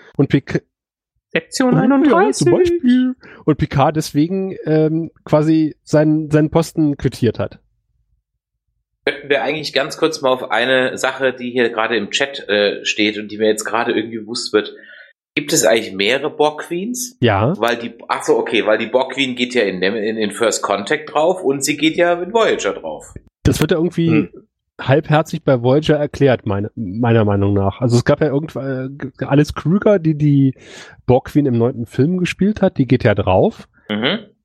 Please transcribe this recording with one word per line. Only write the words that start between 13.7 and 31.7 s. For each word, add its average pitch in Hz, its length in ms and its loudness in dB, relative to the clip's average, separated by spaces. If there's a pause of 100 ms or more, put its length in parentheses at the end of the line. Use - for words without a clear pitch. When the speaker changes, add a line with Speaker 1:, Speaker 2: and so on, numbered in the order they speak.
Speaker 3:
irgendwie 113 260 -4
bewusst 107 340 -8
wird. - 200 0 (640)
Gibt 151 180 -4
es 156 120 2
eigentlich 110 280 2
mehrere 117 420 0
Borg 151 280 0
Queens? 202 580 -8
Speaker 1:
Ja. 113 360 2
Speaker 3:
Weil 117 200 0
die, 120 160 -10 (140)
ach 131 160 -4
so, 135 140 2
okay, 113 280 0
weil 107 120 4
die 113 100 -6
Borg 127 260 -2
Queen 131 220 -2
geht 123 180 -4
ja 120 100 2
in, 92 180 -2
in, 107 360 -2
in 104 140 -2
First 110 320 -2
Contact 104 500 -4
drauf 165 300 0
und 139 200 -2
sie 147 140 -4
geht 156 180 0
ja 175 260 0
in 180 120 -8
Voyager 143 400 0
drauf. - 400 -12 (300)
Speaker 1:
Das - 180 0
wird 156 100 2
ja 170 60 2
irgendwie 165 320 0
Speaker 4:
Hm. 156 200 2 (520)
Speaker 1:
halbherzig 156 600 0
bei 131 180 2
Voyager 147 360 2
erklärt, 139 480 0
meine, 101 300 -4
meiner 113 500 2
Meinung 101 280 2
nach. 98 260 0
Also 120 160 2
es 120 100 0
gab 147 160 2
ja 156 60 2
irgendwann, 135 760 -6
äh, 135 60 -8 (100)
g-, 131 80 -8
Alice 143 280 2
Krüger, 202 440 2
die 156 200 0
die 139 380 2 (500)
Borg 127 260 2
Queen 143 140 2
im 123 120 0
neunten 117 280 -2